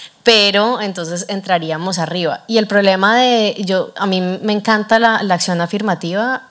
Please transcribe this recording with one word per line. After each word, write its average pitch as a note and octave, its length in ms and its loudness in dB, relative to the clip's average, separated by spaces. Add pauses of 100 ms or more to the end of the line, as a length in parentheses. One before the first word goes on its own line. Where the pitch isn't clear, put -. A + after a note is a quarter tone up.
(240)
Pero G#3 560 4
entonces F3 480 -6
entraríamos F3+ 680 -2
arriba. D#3+ 480 -4
Y A3+ 120 0
el A3 100 0
problema G3+ 480 4
de, A#3+ 420 2
yo, F#3+ 380 -2
a G3 100 -4
mí F#3+ 140 0
me F#3 320 -4
encanta G#3+ 480 2
la, A3+ 240 4
la F#3+ 100 0
acción F3 260 -2
afirmativa, G3+ 920 -4